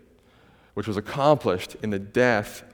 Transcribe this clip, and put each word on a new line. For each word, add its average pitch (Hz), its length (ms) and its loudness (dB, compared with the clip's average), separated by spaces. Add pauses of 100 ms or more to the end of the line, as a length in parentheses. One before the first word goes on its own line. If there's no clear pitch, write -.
(760)
which 104 120 -6
was 104 100 -2
accomplished 120 880 0
in 107 80 -4
the 101 80 -2
death 110 760 0